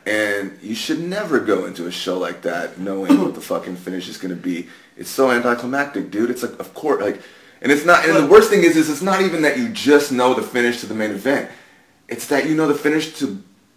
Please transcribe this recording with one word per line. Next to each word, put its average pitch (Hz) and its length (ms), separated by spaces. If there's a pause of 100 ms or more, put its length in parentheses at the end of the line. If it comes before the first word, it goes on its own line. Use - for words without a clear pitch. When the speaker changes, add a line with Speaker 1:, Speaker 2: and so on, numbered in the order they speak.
Speaker 1:
And 101 560
you 107 140
should 151 240
never 175 400
go 95 260
into 87 220
a 90 40
show 90 280
like 87 240
that 85 360
knowing 95 420
what - 140
the - 60
fucking 90 360
finish 92 320
is 80 80
gonna 90 180
be. 87 320 (300)
It's - 120
so 131 220
anticlimactic, 120 800
dude. 110 180
It's 123 140
like, - 160
of - 140
course, 127 280
like, 101 200 (400)
and 131 100
it's 147 140
not, 170 180
and 165 100
Speaker 2:
But 160 80
Speaker 1:
the 139 60
worst 214 220
thing 190 140
is, 160 120
is 151 140
it's 143 120
not 190 200
even 170 220
that 135 140
you 117 120
just 139 420
know 127 220
the 113 100
finish 120 380
to 110 60
the 110 60
main 107 180
event. 110 380 (580)
It's - 200
that 139 200
you 156 80
know 156 120
the 143 80
finish 151 440
to - 220 (360)